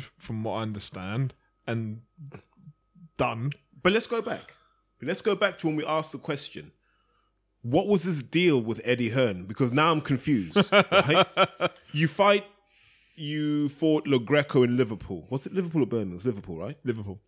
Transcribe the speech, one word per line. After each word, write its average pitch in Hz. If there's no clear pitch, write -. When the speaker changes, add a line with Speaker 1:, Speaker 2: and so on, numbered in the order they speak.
Speaker 1:
from 110
what 107
I 110
understand, 107
and 113
done. 120
Speaker 2:
But 185
let's 226
go 226
back. -
Let's 165
go 202
back 196
to 170
when 156
we 151
asked 156
the 143
question, -
what 131
was 196
this 156
deal 160
with 110
Eddie 120
Hearn? 107
Because 117
now 156
I'm 156
confused, 123
Speaker 1:
<laughs> -
Speaker 2:
right? 180
You 156
fight, 202
you 147
fought 151
Le 139
Greco 139
in 123
Liverpool. 104
Was 135
it 190
Liverpool 165
or -
Birmingham? 101
It -
was 95
Liverpool, 98
right? 107
Speaker 1:
Liverpool. 107